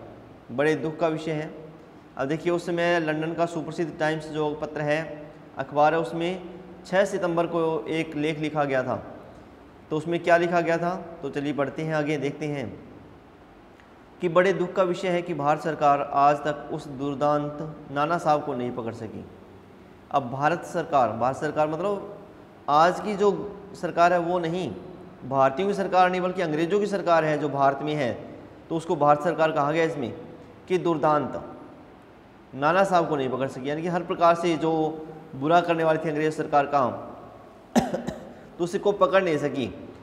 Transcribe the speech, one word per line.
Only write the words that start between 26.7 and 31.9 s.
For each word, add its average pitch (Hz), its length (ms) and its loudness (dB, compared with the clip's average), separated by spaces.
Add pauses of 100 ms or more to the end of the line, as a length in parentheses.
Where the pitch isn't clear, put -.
की 208 60 0
सरकार 170 400 2
है 151 120 2
जो 147 120 -2
भारत 139 320 2
में 151 120 -2
है, 127 460 -4 (300)
तो 165 60 -4
उसको 165 200 -2
भारत 147 260 6
सरकार 160 300 2
कहा 147 200 0
गया 165 120 2
इसमें 143 300 -2 (540)
कि 185 100 2
दुर्दांत 151 800 0 (1000)